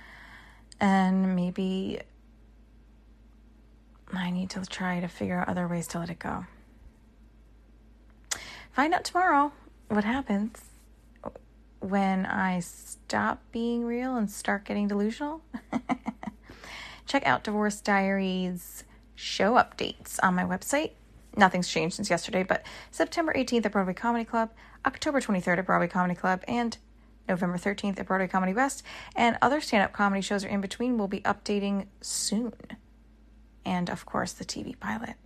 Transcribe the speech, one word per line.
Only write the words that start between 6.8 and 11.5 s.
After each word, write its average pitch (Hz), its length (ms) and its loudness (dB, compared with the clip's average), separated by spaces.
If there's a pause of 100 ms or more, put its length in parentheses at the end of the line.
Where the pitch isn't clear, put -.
Find 311 240 4
out - 80 -2
tomorrow 294 480 4 (380)
what 208 160 2
happens 226 540 0 (1200)